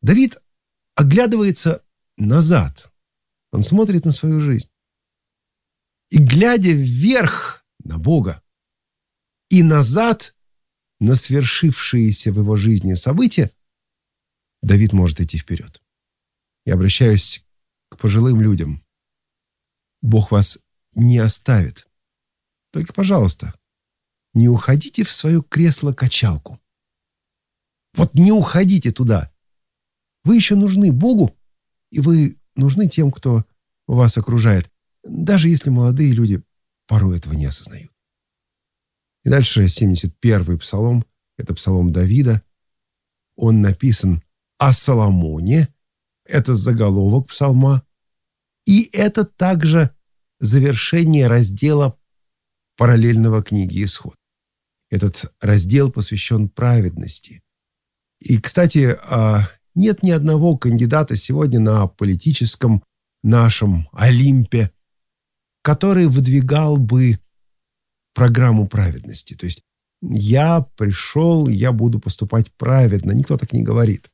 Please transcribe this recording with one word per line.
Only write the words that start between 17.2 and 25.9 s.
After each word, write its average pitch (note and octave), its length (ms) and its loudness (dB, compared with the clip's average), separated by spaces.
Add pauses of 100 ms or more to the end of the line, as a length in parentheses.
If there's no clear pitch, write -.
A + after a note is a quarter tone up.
к - 100 -20
пожилым A2+ 420 0
людям. E2+ 440 -2 (1160)
Бог A2 300 0
вас G2+ 280 0 (360)
не A#2+ 240 2
оставит. A2 680 -2 (840)
Только, D#3+ 220 -8
пожалуйста, F#3 640 -2 (800)
не A#2 140 4
уходите C3+ 560 -2
в - 80 -10
свое D#3+ 300 -2
кресло-качалку. C3+ 1200 -2 (1300)